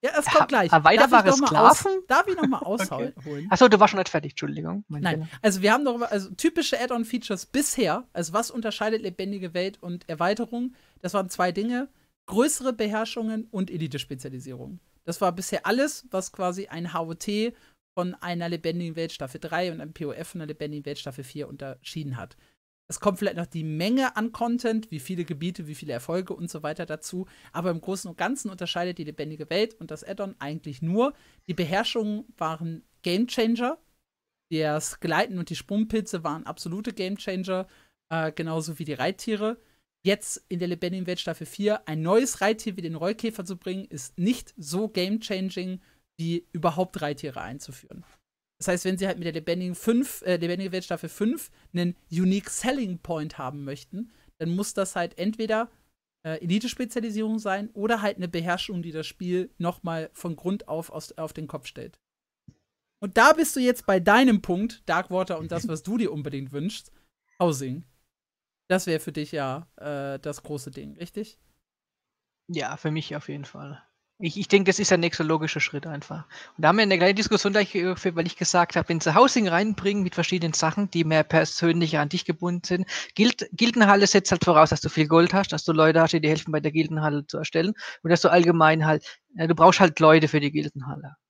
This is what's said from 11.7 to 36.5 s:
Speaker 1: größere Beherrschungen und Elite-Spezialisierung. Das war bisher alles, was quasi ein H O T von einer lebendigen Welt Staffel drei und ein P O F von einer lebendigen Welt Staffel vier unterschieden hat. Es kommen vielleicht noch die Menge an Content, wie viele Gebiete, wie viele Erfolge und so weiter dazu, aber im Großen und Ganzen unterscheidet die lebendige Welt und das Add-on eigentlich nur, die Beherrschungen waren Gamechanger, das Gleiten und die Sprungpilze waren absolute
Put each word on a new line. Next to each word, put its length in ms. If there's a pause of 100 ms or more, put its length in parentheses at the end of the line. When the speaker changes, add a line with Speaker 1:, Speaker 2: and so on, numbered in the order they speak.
Speaker 1:
größere 460
Beherrschungen 800
und 200
Elite-Spezialisierung. 1080 (260)
Das 160
war 100
bisher 340
alles, 460
was 220
quasi 340
ein 240
H 100
O 120
T 400 (440)
von 180
einer 340
lebendigen 480
Welt 160
Staffel 260
drei 320
und 80
ein 140
P 120
O 60
F 160
von 140
einer 80
lebendigen 360
Welt 140
Staffel 240
vier 240
unterschieden 680
hat. 180 (540)
Es 100
kommen 180
vielleicht 200
noch 80
die 180
Menge 540
an 160
Content, 580
wie 80
viele 240
Gebiete, 440
wie 80
viele 180
Erfolge 400
und 160
so 140
weiter 220
dazu, 400 (280)
aber 180
im 80
Großen 300
und 80
Ganzen 320
unterscheidet 480
die 80
lebendige 440
Welt 260
und 160
das 120
Add-on 360
eigentlich 420
nur, 320 (340)
die 60
Beherrschungen 720 (120)
waren 460 (200)
Gamechanger, 760 (720)
das 500
Gleiten 380
und 120
die 60
Sprungpilze 720
waren 200
absolute 460